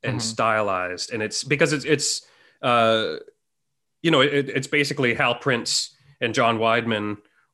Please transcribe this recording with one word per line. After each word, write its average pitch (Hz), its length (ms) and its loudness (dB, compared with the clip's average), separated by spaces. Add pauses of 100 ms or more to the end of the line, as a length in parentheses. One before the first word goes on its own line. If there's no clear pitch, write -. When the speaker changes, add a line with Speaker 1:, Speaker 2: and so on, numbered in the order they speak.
Speaker 1:
and 120 160 -2
Speaker 2:
Mm-hmm. - 0 -
Speaker 1:
stylized, 107 920 -2
and 110 120 -4
it's - 200 -6
because 143 300 2
it's, 143 100 -4
it's, 143 420 -2 (360)
uh, 113 540 2 (880)
you 165 80 4
know, 135 100 6
it, 139 260 2
it's 135 200 -4
basically 139 480 0
Hal 120 200 0
Prince - 600 -4 (260)
and 117 120 -2
John 117 260 2
Weidman 113 580 0 (360)